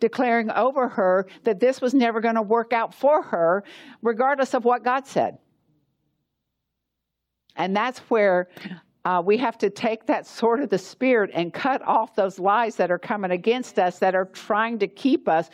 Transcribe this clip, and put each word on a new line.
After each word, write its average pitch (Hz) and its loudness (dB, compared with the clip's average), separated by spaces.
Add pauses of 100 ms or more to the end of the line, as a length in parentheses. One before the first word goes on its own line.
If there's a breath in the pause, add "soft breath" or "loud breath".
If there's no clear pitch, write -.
declaring 233 0
over 254 0
her 190 2 (200 loud breath)
that 214 0
this 254 2
was 247 -2
never 233 2
gonna 226 0
work 226 -2
out 226 -2
for 302 2
her, 175 0 (380 loud breath)
regardless 254 0
of 240 -2
what 240 2
God 254 -2
said. 113 -2 (2250)
And 185 -4
that's 240 -2 (100)
where, 190 2 (560 loud breath)
uh, 180 0
we 208 4
have 240 -2
to 202 0
take 220 -4
that 220 -2
sword 233 0
of 269 -4
the 190 0
Spirit 233 0
and 165 -4
cut 262 -2
off 226 0
those 190 -2
lies 208 0
that 180 0
are 175 0
coming 202 -4
against 226 -2
us, 180 0
that 190 2
are 185 0
trying 226 -4
to 202 2
keep - -2
us 165 0